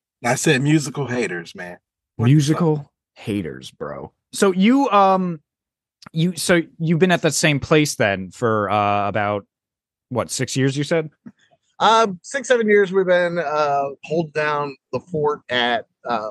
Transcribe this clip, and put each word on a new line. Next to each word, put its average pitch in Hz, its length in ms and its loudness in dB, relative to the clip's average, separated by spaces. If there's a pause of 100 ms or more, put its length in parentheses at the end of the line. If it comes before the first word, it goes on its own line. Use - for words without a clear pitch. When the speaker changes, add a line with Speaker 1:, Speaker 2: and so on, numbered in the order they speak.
(260)
Speaker 1:
I 123 100 0
said 135 260 0
musical 143 460 0
haters, 92 480 -6
man. 90 220 -14 (380)
What 113 100 -2
the 127 60 6
fuck? 147 40 8
Speaker 2:
Musical 156 560 0 (220)
haters, 78 580 -8
bro. 73 420 -14 (200)
So 196 180 0
you, 226 380 2
um, 190 520 2 (720)
you, 170 240 -2
so 175 260 2 (180)
you've 160 200 0
been 180 120 4
at 170 100 2
that 156 120 0
same 147 260 2
place 151 360 2
then 95 360 -2
for, 110 380 0
uh, 101 380 0
about, 104 380 -2 (640)
what, 110 220 -4
six - 240 -6
years, 135 220 0
you 147 60 -4
said? 160 260 -4 (720)
Speaker 3:
Um, 214 440 2
six, 269 240 -8
seven 233 200 2
years 202 240 4
we've 190 140 2
been, 175 340 2
uh, 147 440 0 (200)
holding 156 280 -4
down 147 440 -4 (160)
the 127 80 -4
fort 147 500 -4
at, 120 360 -2 (220)
uh, 110 240 -4